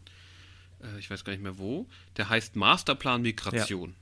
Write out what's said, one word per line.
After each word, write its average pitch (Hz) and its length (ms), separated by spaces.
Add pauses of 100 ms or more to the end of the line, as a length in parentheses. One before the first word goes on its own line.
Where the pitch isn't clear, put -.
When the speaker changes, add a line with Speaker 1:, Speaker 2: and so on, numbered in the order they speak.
(840)
Speaker 1:
äh, 104 140
ich - 120
weiß 98 140
gar 101 80
nicht 98 100
mehr 95 160
wo, 120 300 (280)
der 104 120
heißt 113 280
Masterplan 127 680
Migration. 104 680
Speaker 2:
Ja. 92 120